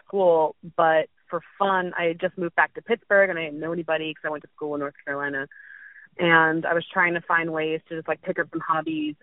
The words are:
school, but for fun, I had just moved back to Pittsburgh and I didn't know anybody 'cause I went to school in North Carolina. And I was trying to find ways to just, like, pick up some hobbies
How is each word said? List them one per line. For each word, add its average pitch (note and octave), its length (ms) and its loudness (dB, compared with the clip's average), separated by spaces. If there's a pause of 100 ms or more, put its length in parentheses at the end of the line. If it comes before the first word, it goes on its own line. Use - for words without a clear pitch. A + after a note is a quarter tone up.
school, E3+ 540 2 (180)
but D#3+ 360 4 (180)
for E3+ 140 -6 (160)
fun, F#3 400 0
I F3 60 -2
had E3+ 160 -2
just F#3 180 -4
moved E3+ 180 -6
back D#3 180 2
to D#3+ 80 -18
Pittsburgh G3+ 460 2
and E3+ 100 -4
I E3 60 -4
didn't D3 160 -8
know D#3+ 120 -6
anybody D#3+ 420 -4
'cause - 100 -14
I D#3 60 -6
went D3 120 -8
to - 140 -20
school D3 180 -6
in D3 60 -4
North C#3+ 240 -8
Carolina. C#3+ 420 -6 (720)
And E3 460 4
I E3+ 80 0
was E3+ 160 -2
trying F3 260 2
to E3+ 60 -2
find E3 320 -2
ways D#3+ 360 -4
to E3 80 -10
just, D#3+ 120 -10
like, D#3 140 -4
pick F#3 160 -6
up E3 120 -2
some D#3+ 100 -8
hobbies D#3 640 -2